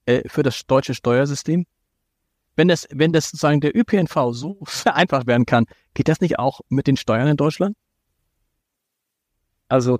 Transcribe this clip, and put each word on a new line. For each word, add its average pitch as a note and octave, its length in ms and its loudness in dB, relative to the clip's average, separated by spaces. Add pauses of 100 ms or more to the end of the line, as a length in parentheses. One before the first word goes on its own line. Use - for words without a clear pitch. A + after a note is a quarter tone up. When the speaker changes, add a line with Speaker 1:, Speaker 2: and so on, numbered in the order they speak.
Speaker 1:
äh, B2 220 0
für - 140 -2
das - 240 -4
deutsche C3+ 260 0
Steuersystem? C#3+ 720 -2 (920)
Wenn E3 120 4
das, E3+ 240 0
wenn D#3 200 2
das D#3 180 0
sozusagen D3+ 320 0
der D3 120 -2
Ö A3+ 100 2
P - 120 0
N F3+ 100 2
V B2+ 280 -2
so D#3 260 -10
<laughs> - 40 -16
vereinfacht - 640 -2
werden A#2+ 200 4
kann, A#2 180 2 (300)
geht - 140 0
das D#3 120 0
nicht E3+ 180 -2
auch C3 300 -4
mit C3 180 -2
den C3+ 120 2
Steuern A#2 280 0
in D3+ 120 0
Deutschland? F3 360 -2 (1900)
Speaker 2:
Also B2 320 0